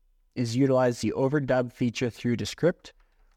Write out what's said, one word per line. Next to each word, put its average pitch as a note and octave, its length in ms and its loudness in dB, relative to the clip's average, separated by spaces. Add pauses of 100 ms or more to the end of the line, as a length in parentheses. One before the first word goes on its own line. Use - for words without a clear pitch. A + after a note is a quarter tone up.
(360)
is A#2 200 -2
utilize B2+ 460 2
the - 160 0
overdub C3 560 0
feature B2 380 -2
through A#2+ 240 -2
Descript, - 580 -4 (440)